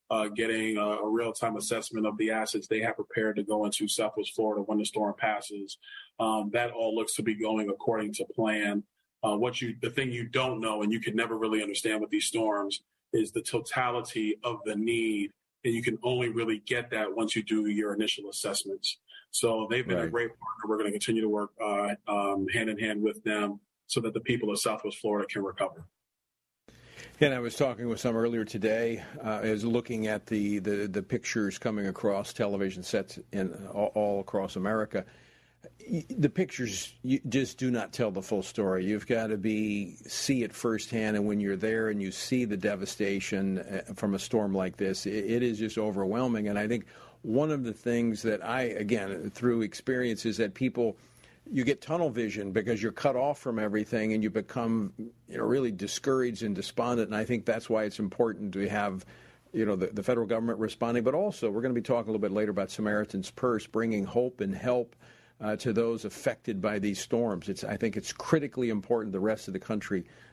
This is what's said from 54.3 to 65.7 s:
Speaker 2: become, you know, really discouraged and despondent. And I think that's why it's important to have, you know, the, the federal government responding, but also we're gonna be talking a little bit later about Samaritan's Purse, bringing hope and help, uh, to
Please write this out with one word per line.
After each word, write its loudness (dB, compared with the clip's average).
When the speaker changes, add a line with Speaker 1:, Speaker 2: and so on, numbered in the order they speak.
Speaker 2:
become, 0
you -10
know, 0
really 2
discouraged 0
and 0
despondent. 0
And -2
I 0
think 0
that's 0
why 2
it's -4
important 0
to 0
have, -2
you 2
know, 2
the, 0
the -4
federal 2
government 0
responding, 0
but 4
also 0
we're 0
gonna 2
be 2
talking 2
a 0
little 2
bit 2
later 2
about -2
Samaritan's 0
Purse, 0
bringing 0
hope 0
and 0
help, 0
uh, -2
to 0